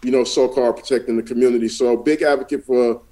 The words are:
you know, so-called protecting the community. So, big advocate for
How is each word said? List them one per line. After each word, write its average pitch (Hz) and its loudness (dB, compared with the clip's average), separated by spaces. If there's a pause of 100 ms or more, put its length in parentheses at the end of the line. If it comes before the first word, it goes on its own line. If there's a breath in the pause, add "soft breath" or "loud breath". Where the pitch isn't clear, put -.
you 123 -4
know, 127 2
so-called 127 0
protecting 117 -2
the 113 -2
community. 120 0
So, 120 0
big 151 0
advocate 143 -2
for 120 0